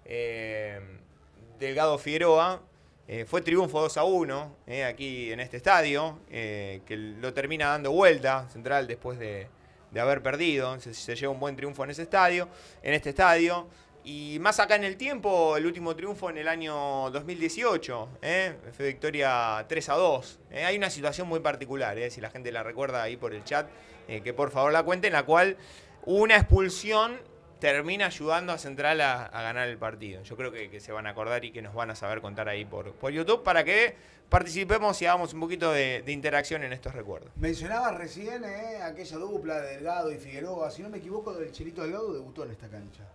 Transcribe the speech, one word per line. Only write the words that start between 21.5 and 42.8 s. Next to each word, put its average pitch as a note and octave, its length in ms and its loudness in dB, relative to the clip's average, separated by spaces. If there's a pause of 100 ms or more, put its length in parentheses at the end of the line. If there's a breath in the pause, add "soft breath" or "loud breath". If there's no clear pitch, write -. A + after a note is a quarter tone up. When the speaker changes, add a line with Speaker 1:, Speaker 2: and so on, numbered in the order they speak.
Speaker 1:
¿eh? A#2+ 120 -4
Si A#2 120 -12
la A2 80 -8
gente B2 240 -10
la A2+ 100 -4
recuerda A#2+ 400 -4
ahí A#2 140 -6
por A#2 160 -6
el G#2 100 -12
chat, D3 240 -2 (400 loud breath)
eh, A2 140 -8
que A#2+ 120 -6
por C#3 180 -2
favor C3+ 200 4
la D#3+ 120 4
cuente, F3+ 240 0
en F3+ 60 2
la C#3+ 100 4
cual F3+ 340 6 (480 loud breath)
una G#3+ 320 8
expulsión G#3+ 840 4 (400)
termina D#3 460 2
ayudando E3+ 480 0
a - 40 -4
Central C#3+ 440 0
a, B2 240 2
a A2+ 160 -8
ganar A#2+ 260 -2
el A#2 100 -6
partido. A2 460 -8
Yo A2+ 140 -14
creo B2 160 -6
que, G#2+ 160 -10
que G2+ 100 -14
se A2 140 -12
van G#2+ 120 -8
a G#2 40 -6
acordar A2 340 -4
y A2+ 80 -12
que A2+ 100 -12
nos G#2 120 -12
van A#2 160 -4
a A2 60 -8
saber G#2+ 260 -4
contar G#2 260 -6
ahí G#2 160 -4
por, G2+ 300 -10
por C3+ 180 -6
YouTube F3 320 2
para E3+ 220 4
que G#3+ 320 2 (320 loud breath)
participemos F#3 720 2
y F3 40 0
hagamos F3 280 2
un D#3+ 80 -6
poquito E3 320 0
de, C3 320 2
de C#3+ 80 -6
interacción C#3+ 500 0
en B2+ 80 -6
estos B2+ 240 -10
recuerdos. G2+ 400 -10
Speaker 2:
Mencionabas F#3 600 -2
recién, G3+ 500 -10
eh, G#3 360 -10
aquella E3 360 -10
dupla D#3+ 420 -4
de C#3 140 -8
Delgado D#3+ 400 -2
y C#3 40 -8
Figueroa. D3+ 540 -6
Si D#3+ 100 -14
no G#3 60 -12
me G#3 120 -10
equivoco, G3 380 -8
el D#3+ 140 -8
Chelito E3 300 -10
Delgado F#3+ 320 -4
debutó C3 320 -10
en A#2+ 60 -12
esta A2 180 -16
cancha. G#2 340 -16 (120)